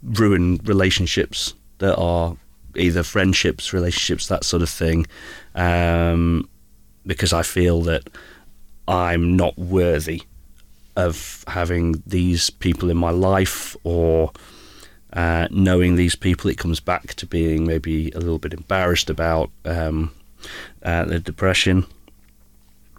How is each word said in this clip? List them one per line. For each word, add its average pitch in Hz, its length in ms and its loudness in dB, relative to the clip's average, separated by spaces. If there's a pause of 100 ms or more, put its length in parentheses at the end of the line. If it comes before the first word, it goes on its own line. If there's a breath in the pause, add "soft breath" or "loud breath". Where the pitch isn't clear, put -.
ruin 101 600 2
relationships 95 880 0 (260)
that 95 180 2
are 85 400 0 (380)
either 87 280 2
friendships, - 720 0
relationships, 87 540 -2
that 92 160 -2
sort 85 180 0
of 82 80 0
thing, 82 380 0 (480 loud breath)
um, 85 920 2 (580)
because 92 280 -2
I 82 80 2
feel 87 400 2
that 82 220 0 (840 loud breath)
I'm 87 480 2
not 90 220 0
worthy 87 640 0 (760)
of - 520 -4
having 85 580 -2
these 90 440 0
people 90 400 -2
in 85 80 2
my 85 120 2
life 95 720 0
or, 82 480 2 (840 loud breath)
uh, 85 380 0
knowing 90 440 4
these 87 200 2
people. 92 340 0
It - 80 -2
comes 82 220 -4
back - 360 -6
to - 100 -12
being 82 400 0
maybe 80 460 -2
a - 80 -10
little 85 200 -4
bit - 140 -8
embarrassed 87 560 0
about, 80 400 0 (160)
um, 80 460 -2 (720 loud breath)
uh, 85 220 -2
the 85 140 -2
depression. 92 640 2 (1120)